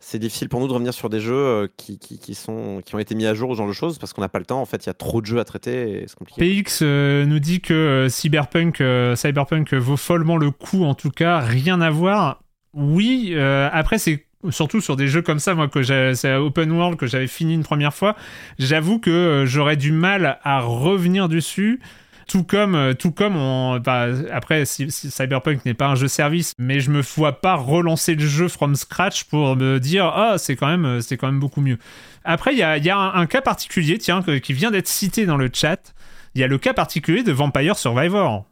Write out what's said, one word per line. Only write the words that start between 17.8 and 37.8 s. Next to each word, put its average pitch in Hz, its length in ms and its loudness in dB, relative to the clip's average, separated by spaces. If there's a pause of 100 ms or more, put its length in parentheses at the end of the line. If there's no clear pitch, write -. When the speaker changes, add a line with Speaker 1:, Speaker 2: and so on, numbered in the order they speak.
Speaker 2:
fois. 208 220 0 (420)
J'avoue 156 420 2
que, 170 120 2
euh, 165 340 4
j'aurais 147 320 2
du 143 140 0
mal 170 520 2
à 135 180 0
revenir 175 680 2
dessus. 196 500 -2 (480)
Tout 185 160 0
comme, 196 320 0
euh, 135 180 2
tout 160 180 -2
comme 202 240 0
on, 131 440 -2
bah, 123 280 0 (240)
après, 156 340 0
si, 139 240 -6
si 139 220 -10
Cyberpunk 135 540 -2
n'est 123 80 0
pas 139 140 0
un 139 80 2
jeu 131 120 2
service, 156 500 0
mais 131 220 0
je 131 100 0
me 147 120 2
vois 147 400 0
pas 185 140 2
relancer 165 600 0
le 151 100 0
jeu 151 220 2
from 143 280 0
scratch - 500 -2
pour 139 320 0
me 131 220 2
dire, 170 260 2
ah, 190 320 2
c'est 143 180 -4
quand 139 120 0
même, 143 340 0
c'est 123 160 -6
quand 135 100 -4
même 139 140 0
beaucoup 143 180 -4
mieux. 135 180 0 (460)
Après, 175 300 0
il 269 40 2
y 202 60 2
a, 156 140 2
il 147 80 -2
y 175 40 4
a 196 80 2
un, 190 180 0
un 175 100 2
cas 180 160 0
particulier, 180 560 0
tiens, 180 260 0
que, 151 140 0
qui 135 160 -4
vient 190 180 0
d'être 190 160 0
cité 208 380 -2
dans 160 100 2
le 131 180 0
chat. - 400 -2 (400)
Il 127 60 -2
y 131 40 4
a 131 40 2
le 131 100 2
cas - 160 0
particulier 170 480 0
de 214 120 0
Vampire 143 440 0
Survivor. 135 760 0